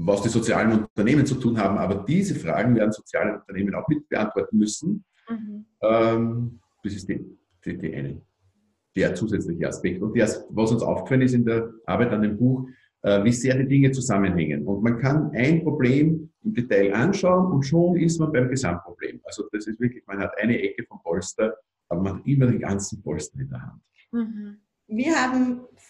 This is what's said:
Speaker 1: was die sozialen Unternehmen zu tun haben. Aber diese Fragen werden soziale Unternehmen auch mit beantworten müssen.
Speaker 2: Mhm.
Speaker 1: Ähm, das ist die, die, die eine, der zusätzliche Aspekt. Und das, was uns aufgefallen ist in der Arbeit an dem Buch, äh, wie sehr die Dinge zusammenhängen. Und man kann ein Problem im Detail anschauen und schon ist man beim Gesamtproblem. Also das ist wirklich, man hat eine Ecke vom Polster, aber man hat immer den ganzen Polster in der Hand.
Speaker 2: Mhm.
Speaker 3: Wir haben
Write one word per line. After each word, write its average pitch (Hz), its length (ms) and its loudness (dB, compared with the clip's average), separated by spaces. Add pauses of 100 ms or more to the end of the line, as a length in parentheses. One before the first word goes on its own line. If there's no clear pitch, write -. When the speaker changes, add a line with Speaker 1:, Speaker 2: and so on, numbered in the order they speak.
Speaker 1:
was 101 160 2
die 117 80 0
sozialen 110 540 2
Unternehmen 139 420 2
zu - 100 -2
tun 113 220 0
haben. 98 200 2
Aber 92 300 -2
diese 165 280 0
Fragen 98 400 0
werden 107 160 4
soziale - 480 -4
Unternehmen 95 360 -4
auch - 120 -6
mit 147 220 -2
beantworten 107 480 -2
müssen. 107 480 -2 (240)
Speaker 2:
Mhm. 214 360 -10 (160)
Speaker 1:
Ähm, 117 800 0 (240)
das 98 100 -6
ist - 140 -12
die, - 180 -6 (400)
die, 87 120 -8
die 80 160 -8
eine, 69 280 -8 (720)
der 90 200 0
zusätzliche 92 520 -4
Aspekt. 92 340 -4
Und 107 160 -4
das, - 320 0
was 110 220 0
uns 117 120 0
aufgefallen - 380 0
ist 127 120 4
in 120 120 4
der 113 260 -2 (140)
Arbeit 113 260 0
an 107 120 0
dem 104 140 0
Buch, 127 300 2 (360)
äh, 101 200 4
wie 120 80 4
sehr 131 260 2
die 135 100 0
Dinge 139 240 6
zusammenhängen. 87 760 0
Und 101 160 -2
man 117 160 2
kann 139 340 0
ein 156 300 2
Problem 147 680 2 (140)
im 110 100 -2
Detail 101 400 2
anschauen 180 600 2
und 135 100 2
schon 175 320 2
ist 160 240 2
man 156 140 0
beim 127 160 2
Gesamtproblem. - 760 -6
Also - 300 -10
das 104 140 -6
ist 110 120 -6
wirklich, 120 260 -2
man 98 140 -8
hat 95 120 -4 (100)
eine 113 200 2
Ecke 101 220 -4
vom - 180 -20
Polster, 92 540 -4 (320)
aber 85 140 -4
man 98 160 -2
hat - 100 -16
immer 135 200 4
den 113 120 2
ganzen 98 420 -6
Polster - 380 -8
in 65 100 -8
der - 120 -12
Hand. - 200 -16 (300)
Speaker 2:
Mhm. 214 460 -8 (300)
Speaker 3:
Wir 262 280 0
haben 254 460 0 (280)